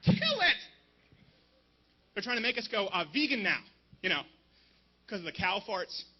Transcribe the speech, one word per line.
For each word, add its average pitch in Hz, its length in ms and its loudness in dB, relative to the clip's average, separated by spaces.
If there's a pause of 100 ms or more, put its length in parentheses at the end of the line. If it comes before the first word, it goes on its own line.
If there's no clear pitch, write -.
Kill - 100 6
it! 508 420 4 (1600)
They're 202 100 -6
trying 240 140 -2
to 233 40 0
make 247 160 0
us 226 100 -4
go, 202 200 0
uh, 180 260 0
vegan 277 300 0
now, 160 160 2 (420)
you 190 80 -2
know, 151 120 2 (880)
cause 208 100 -6
of 175 60 -10
the 160 60 -6
cow 190 360 -2
farts. 185 360 -6 (160)